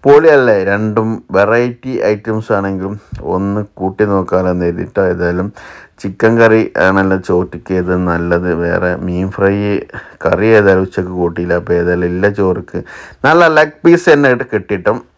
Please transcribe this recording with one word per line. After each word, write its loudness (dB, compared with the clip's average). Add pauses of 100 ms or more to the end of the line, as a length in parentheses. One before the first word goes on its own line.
പൊളിയല്ലേ. 6 (160)
രണ്ടും -2 (260)
വെറൈറ്റി 0 (200)
ഐറ്റംസ് -6
ആണെങ്കിലും -4 (400)
ഒന്ന് -2 (180)
കൂട്ടി -2
നോക്കാമെന്ന് -2
എഴുതിയിട്ടോ. -4 (100)
ഏതായാലും -4 (520)
ചിക്കൻ 0
കറി 6 (240)
ആണല്ലോ 2 (100)
ചോറ്റിക്ക് -4
ഇത് -2 (160)
നല്ലത്. -2 (140)
വേറെ -4 (180)
മീൻ -4
ഫ്രൈ 0 (720)
കറി 0 (100)
ഏതായാലും 4
ഉച്ചക്ക് -6
കൂട്ടിയില്ല. -2
അപ്പോൾ -2
ഏതായാലും -2
ഇല്ല 0
ചോറിക്ക് -4 (460)
നല്ല 4 (120)
ലെഗ് 0
പീസ് 4
തന്നെ 2
ഇട്ട് -8
കിട്ടിയിട്ടും. -4 (200)